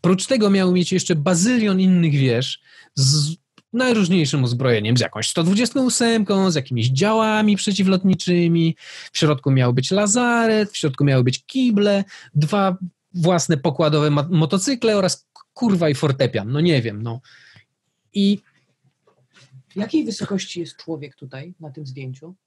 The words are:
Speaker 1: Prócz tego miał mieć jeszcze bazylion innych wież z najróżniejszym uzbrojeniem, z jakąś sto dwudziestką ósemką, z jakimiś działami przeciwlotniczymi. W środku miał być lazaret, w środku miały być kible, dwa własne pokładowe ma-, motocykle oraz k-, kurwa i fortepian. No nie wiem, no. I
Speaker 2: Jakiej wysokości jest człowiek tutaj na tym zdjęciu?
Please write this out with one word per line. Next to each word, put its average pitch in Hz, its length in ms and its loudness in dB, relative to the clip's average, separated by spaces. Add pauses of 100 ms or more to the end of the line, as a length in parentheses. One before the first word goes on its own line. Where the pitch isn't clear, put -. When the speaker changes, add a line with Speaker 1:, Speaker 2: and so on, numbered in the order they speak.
Speaker 1:
Prócz 185 260 0
tego 214 240 0
miał 190 220 2
mieć 180 200 0
jeszcze 185 220 0
bazylion 185 640 0
innych 180 320 4
wież 131 480 0 (340)
z 143 400 0 (380)
najróżniejszym 190 720 0
uzbrojeniem, 120 520 0
z 120 40 2
jakąś 107 280 -6
sto 170 160 -2
dwudziestką 233 400 0
ósemką, 220 680 0
z 160 40 -2
jakimiś 127 340 -2
działami 214 680 2
przeciwlotniczymi. 180 1200 0 (360)
W - 60 -6
środku 147 320 0
miał 127 240 2
być 135 160 -2
lazaret, 214 800 0
w - 60 -14
środku 143 280 -2
miały 135 200 4
być 127 220 -2
kible, 202 580 0 (300)
dwa 185 420 0 (380)
własne 175 420 0
pokładowe 151 540 0
ma-, 147 200 0
motocykle 196 680 0
oraz 185 200 0
k-, - 260 -20 (120)
kurwa 185 340 0
i 147 60 2
fortepian. 127 580 -2
No 143 80 -2
nie 160 220 2
wiem, 107 200 -6
no. 117 180 -8 (960)
I 202 240 2 (1400)
Speaker 2:
Jakiej 240 280 -2
wysokości 202 560 -8
jest 151 160 -12
człowiek 147 400 -12
tutaj 139 440 -16
na 156 100 -16
tym 147 160 -16
zdjęciu? 131 480 -14 (120)